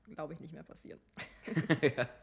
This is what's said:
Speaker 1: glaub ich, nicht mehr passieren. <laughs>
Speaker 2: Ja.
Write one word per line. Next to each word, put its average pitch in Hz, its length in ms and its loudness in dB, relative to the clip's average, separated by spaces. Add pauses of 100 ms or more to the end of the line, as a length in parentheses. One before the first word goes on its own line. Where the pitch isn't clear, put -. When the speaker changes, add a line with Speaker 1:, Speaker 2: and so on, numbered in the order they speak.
(140)
Speaker 1:
glaub 156 160 -8
ich, 165 100 -12
nicht 156 140 -14
mehr 143 100 -14
passieren. - 360 -18 (460)
<laughs> 214 360 4
Speaker 2:
Ja. 127 260 4 (140)